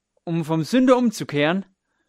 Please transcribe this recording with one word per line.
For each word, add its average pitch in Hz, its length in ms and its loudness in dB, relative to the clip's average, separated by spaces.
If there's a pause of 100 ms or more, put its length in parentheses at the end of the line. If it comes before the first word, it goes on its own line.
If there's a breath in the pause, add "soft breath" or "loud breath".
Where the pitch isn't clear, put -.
(240)
um 170 200 -2
vom 160 200 -2
Sünde 254 320 4
umzukehren. 180 680 -2 (440)